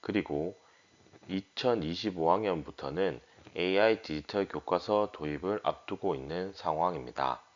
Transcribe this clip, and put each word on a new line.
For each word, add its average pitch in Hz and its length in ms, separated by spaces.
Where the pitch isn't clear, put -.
그리고 87 560
이천이십오 92 1040
학년부터는 82 880
에이아이 98 480
디지털 87 440
교과서 104 640
도입을 76 520
앞두고 92 500
있는 82 400
상황입니다. 76 880